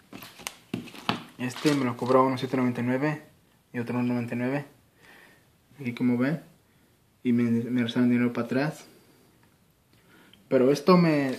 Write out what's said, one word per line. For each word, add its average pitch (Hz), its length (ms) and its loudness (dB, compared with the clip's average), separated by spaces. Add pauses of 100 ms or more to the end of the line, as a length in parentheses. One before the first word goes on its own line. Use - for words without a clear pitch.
(1400)
Este 127 360 -2
me 135 100 0
lo 120 140 -4
cobró 131 280 4
uno 131 120 0
siete 131 180 -6
noventa 123 260 0
y - 20 -4
nueve 139 400 -2 (500)
y 123 60 -6
otro 120 200 -4
uno 123 140 -2
noventa 120 220 -4
y - 20 -4
nueve. 131 280 -4 (1120)
Aquí 120 140 -6
como 123 240 2
ven. 143 240 0 (800)
Y 123 100 2
me, 120 100 2
me 120 380 0
regresaron 120 280 2
dinero 120 220 2
para 117 140 -4
atrás. 139 400 -4 (1600)
Pero 131 240 4
esto 160 260 6
me, 143 420 2